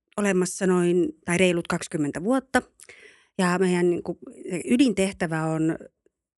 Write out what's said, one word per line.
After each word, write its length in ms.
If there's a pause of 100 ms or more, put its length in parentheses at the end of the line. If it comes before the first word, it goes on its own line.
(180)
olemassa 500
noin, 400 (180)
tai 120
reilut 300
kaksikymmentä 560
vuotta. 380 (800)
Ja 200
meidän 300
niinku 300 (460)
ydintehtävä 760
on, 340 (600)